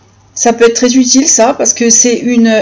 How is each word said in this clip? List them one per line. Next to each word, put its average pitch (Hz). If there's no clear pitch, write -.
Ça 233
peut 233
être 233
très 247
utile, 262
ça, 247
parce -
que 233
c'est 240
une, 233